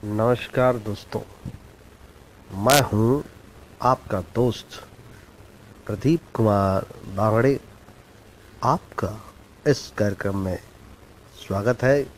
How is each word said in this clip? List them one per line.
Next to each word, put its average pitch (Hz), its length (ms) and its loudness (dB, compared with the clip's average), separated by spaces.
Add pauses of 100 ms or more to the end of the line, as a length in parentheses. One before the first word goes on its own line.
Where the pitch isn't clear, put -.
नमस्कार 120 720 0
दोस्तों, 104 420 -8 (1300)
मैं 110 340 4
हूं 113 380 2 (600)
आपका 123 380 0 (160)
दोस्त - 440 -2 (1080)
प्रदीप 113 340 0 (120)
कुमार 98 520 2 (300)
बावड़े। 113 440 2 (1040)
आपका 123 460 -2 (580)
इस - 180 0 (120)
कार्यक्रम 101 400 -2
में 92 200 -4 (800)
स्वागत 104 460 -2
है 135 200 4 (140)